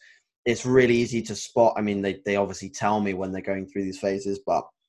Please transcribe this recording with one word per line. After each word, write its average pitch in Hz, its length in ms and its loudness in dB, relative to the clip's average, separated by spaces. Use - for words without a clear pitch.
it's 117 220 -2
really 127 300 6
easy 113 260 0
to 107 120 -8
spot. 113 420 2
I 107 40 -2
mean, 101 220 0
they, 95 220 -2
they 101 120 0
obviously 95 340 -2
tell 107 300 0
me 101 140 -2
when 95 180 -4
they're 92 100 -6
going 95 240 -4
through 98 180 -6
these 95 140 -8
phases, 98 480 -4
but 85 180 0